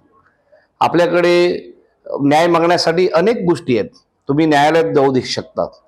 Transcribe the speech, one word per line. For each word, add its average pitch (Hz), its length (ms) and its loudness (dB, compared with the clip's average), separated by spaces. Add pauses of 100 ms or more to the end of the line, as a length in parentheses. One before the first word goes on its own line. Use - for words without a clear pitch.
(800)
आपल्याकडे 175 920 0 (520)
न्याय 151 240 2
मागण्यासाठी 170 600 0
अनेक 196 280 0
गोष्टी 165 420 -2
आहेत. 92 120 -6 (380)
तुम्ही 151 180 0
न्यायालयात 156 480 2
जाऊ 139 180 2
देऊ 127 100 0
शकतात, - 460 -8 (200)